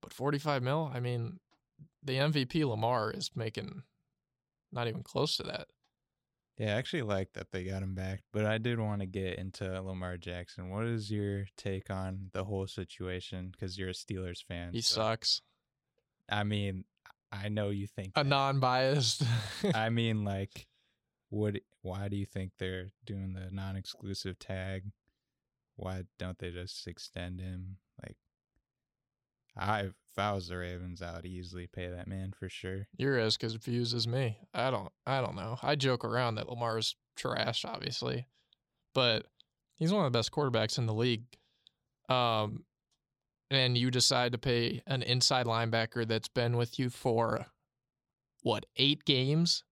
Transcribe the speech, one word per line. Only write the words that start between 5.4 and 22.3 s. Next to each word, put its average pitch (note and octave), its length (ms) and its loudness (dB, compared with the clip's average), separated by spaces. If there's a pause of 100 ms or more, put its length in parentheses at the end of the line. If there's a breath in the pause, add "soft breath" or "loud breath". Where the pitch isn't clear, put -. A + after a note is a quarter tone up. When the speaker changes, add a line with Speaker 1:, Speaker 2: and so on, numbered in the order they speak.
Speaker 1:
that. - 240 -8 (880)
Speaker 2:
Yeah, G#2+ 180 0
I A2 40 2
actually C3+ 240 -2
like G2+ 300 0
that - 200 -10
they F#2 120 -2
got F#2+ 180 -2
him F#2+ 120 -2
back, F#2+ 280 -4 (100)
but G#2+ 120 2
I G#2+ 140 2
did A#2 200 0
wanna G#2 280 0
get F#2 320 -2
into F#2 420 -4
Lamar F#2 380 -4
Jackson. F2 500 -8
What G2+ 160 -2
is A2 260 -2
your G2+ 360 0 (100)
take F#2+ 340 -4
on F#2+ 440 -4
the F#2 100 -2
whole F#2+ 220 -2
situation? F#2 920 -6
'Cause F#2+ 200 -6
you're F#2+ 100 -4
a F#2 40 -4
Steelers F#2 520 -6
fan, F2 300 -8
Speaker 1:
He A#2 80 -2
Speaker 2:
so - 140 2
Speaker 1:
sucks. A2 440 2 (880)
Speaker 2:
I G#2 160 2
mean, G2+ 400 0 (480)
I G2+ 160 -6
know G#2 220 0
you G2+ 160 -2
think G2 280 -8
Speaker 1:
A D3+ 80 4
Speaker 2:
that. C#3+ 40 2
Speaker 1:
non-biased. C3+ 960 4 (260)
<laughs> G3 260 0
Speaker 2:
I A2 140 4
mean, A2+ 340 4
like, G2 460 -4 (640)
what, G#2 260 2 (240)
why G2 280 -4
do G2+ 80 -2
you G2 100 0
think F#2 320 -6